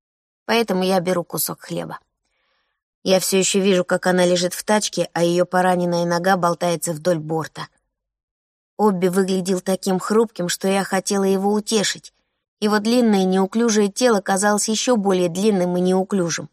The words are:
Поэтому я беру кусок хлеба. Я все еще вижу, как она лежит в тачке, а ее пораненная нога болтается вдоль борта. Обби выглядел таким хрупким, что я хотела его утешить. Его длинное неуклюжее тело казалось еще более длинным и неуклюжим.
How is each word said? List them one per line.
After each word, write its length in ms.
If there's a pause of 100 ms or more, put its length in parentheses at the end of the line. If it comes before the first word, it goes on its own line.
(480)
Поэтому 380
я 160
беру 220
кусок 380
хлеба. 380 (1040)
Я 180
все 160
еще 240
вижу, 240
как 220
она 180
лежит 300
в 100
тачке, 480
а 100
ее 220
пораненная 640
нога 320
болтается 560
вдоль 240
борта. 500 (1080)
Обби 300
выглядел 520
таким 380
хрупким, 500
что 180
я 160
хотела 420
его 280
утешить. 600 (440)
Его 200
длинное 480
неуклюжее 600
тело 340
казалось 480
еще 260
более 320
длинным 480
и 60
неуклюжим. 720